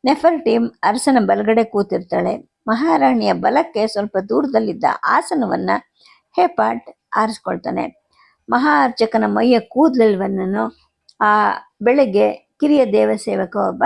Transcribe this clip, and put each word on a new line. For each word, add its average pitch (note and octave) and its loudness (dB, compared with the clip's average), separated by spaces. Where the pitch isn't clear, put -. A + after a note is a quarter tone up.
ನೆಫರ್ಟೀಮ್ B3+ 2
ಅರಸನ B3+ 2
ಬಲಗಡೆ G#3 2
ಕೂತಿರ್ತಾಳೆ. F#3 -2
ಮಹಾರಾಣಿಯ B3+ 2
ಬಲಕ್ಕೆ A3 0
ಸ್ವಲ್ಪ G#3 -4
ದೂರದಲ್ಲಿದ್ದ A3+ -2
ಆಸನವನ್ನ F#3+ -2
ಹೇಪಾಟ್ A#3+ -2
ಆರಿಸ್ಕೊಳ್ತಾನೆ. F#3+ -4
ಮಹಾ C#4+ 2
ಅರ್ಚಕನ A3+ 0
ಮೈಯ A3+ 2
ಕೂದಲೆಲ್ಲವನ್ನೂ G#3+ 0
ಆ G#3 2
ಬೆಳಗ್ಗೆ G#3+ 2
ಕಿರಿಯ D4 0
ದೇವಸೇವಕ G#3 -2
ಒಬ್ಬ G3 -2